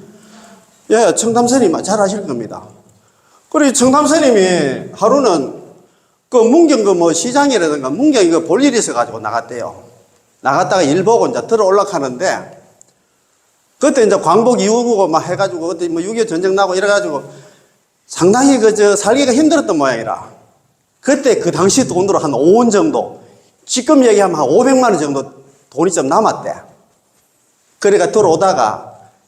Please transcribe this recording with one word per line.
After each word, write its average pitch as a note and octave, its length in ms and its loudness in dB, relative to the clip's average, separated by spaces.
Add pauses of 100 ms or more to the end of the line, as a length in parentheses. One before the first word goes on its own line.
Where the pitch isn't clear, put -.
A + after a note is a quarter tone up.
(920)
예, G#3+ 240 2
청담 A#3 320 0
스님 A#3 360 2
잘 G#3 180 -2
아실 G3 260 -4
겁니다. G#2+ 380 -10 (840)
그리고 D4 220 2
청담 C4 340 2
스님이 F#3 840 0
하루는 G#3 720 -2 (640)
그 - 80 -2
문경 B3+ 480 4
그 G3 100 2
뭐 E3+ 180 2
시장이라든가 F#3 800 -2
문경 A#3+ 340 2
이거 E3 160 2
볼 F3+ 220 -2
일이 C#4 140 2
있어가지고 A#2 440 -4
나갔대요. A2+ 640 -8 (580)
나갔다가 F3+ 400 0
일 D#3 220 0
보고 G#3 240 2
이제 B2 180 -6
들어 A3 180 0
올라가는데 D#3 960 -2 (1160)
그때 C4+ 260 2
이제 G3+ 140 2
광복 A3 420 2
이후고 G#3+ 480 0
막 D#3 120 0
해가지고 E3+ 480 -6
그때 F3 200 -6
뭐 E3 140 -4
육이오 A3+ 240 -4
전쟁 F#3 280 -2
나고 G3 200 0
이래가지고 F#3+ 480 -2 (840)
상당히 B3 520 2
그, G#3+ 160 2
저, G#3 220 2
살기가 B3+ 360 0
힘들었던 C#4+ 460 0
모양이라. A2+ 520 -4 (720)
그때 A#3+ 380 0
그 F3 120 -4
당시 F#3+ 380 0
돈으로 F3+ 300 0
한 D3 160 -4
오 E3 240 4
원 A#3+ 120 2
정도, D3+ 520 -2 (420)
지금 C4 400 2
얘기하면 G3+ 320 2
한 D3+ 80 -2
오백만 B3 480 2
원 D#3+ 80 -2
정도 C#3 320 -6 (380)
돈이 E3 220 -2
좀 D3 160 -2
남았대. E3+ 440 -2 (1300)
그러니까 G3 340 0
들어오다가 D#3+ 840 0 (340)